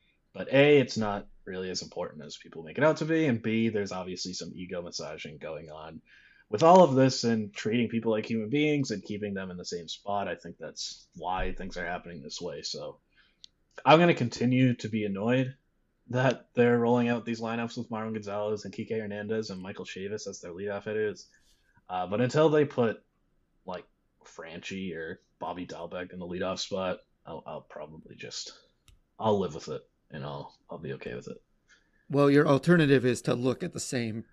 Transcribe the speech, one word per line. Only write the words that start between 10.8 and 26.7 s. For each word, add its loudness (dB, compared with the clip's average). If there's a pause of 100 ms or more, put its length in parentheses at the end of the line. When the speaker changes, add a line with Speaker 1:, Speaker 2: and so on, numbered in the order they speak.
Speaker 1:
why -4
things -8
are -6
happening -10
this -12
way. -10
So -12 (840)
I'm 10
gonna 6
continue 2
to -8
be -2
annoyed 0 (540)
that 0
they're 6
rolling 4
out -2
these -4
lineups -6
with -8
Marwin -6
Gonzalez -4
and -10
Kike -6
Hernandez -4
and -8
Michael -10
Chavis -10
as -12
their -12
leadoff -6
hitters. -4 (640)
Uh, -4
but 0
until 4
they 4
put, 0 (640)
like, -10 (400)
Franchy -10
or -10 (180)
Bobby -8
Dalbec -10
in -12
the -10
leadoff -4
spot, -4 (260)